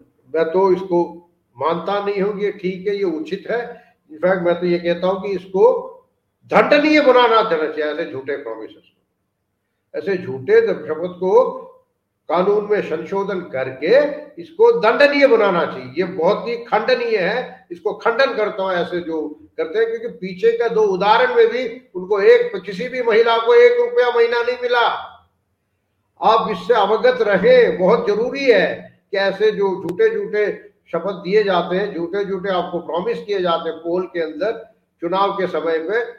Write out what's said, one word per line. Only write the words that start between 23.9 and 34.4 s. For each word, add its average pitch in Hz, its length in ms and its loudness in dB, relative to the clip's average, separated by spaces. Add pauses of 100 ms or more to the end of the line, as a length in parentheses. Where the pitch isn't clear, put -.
महीना 240 260 2
नहीं 247 200 -4
मिला। 240 240 0 (1400)
आप 208 280 2
इससे 214 240 -2
अवगत 220 480 2
रहें, 208 560 4
बहुत 190 280 2
जरूरी 247 380 -2
है 175 560 0 (100)
कि 196 60 -6
ऐसे 196 340 0
जो 190 320 -2
झूठे 175 320 0
झूठे 202 540 -4 (240)
शपथ 180 200 -4
दिए 196 320 0
जाते 175 320 0
हैं, 196 200 -4
झूठे 170 280 -4
झूठे 190 260 -6
आपको 175 280 -4
प्रॉमिस 180 440 -6
किए 202 180 -4
जाते 165 280 -2
हैं 160 100 -8
पोल 175 240 -4
के 175 180 -8
अंदर, 160 540 -8 (260)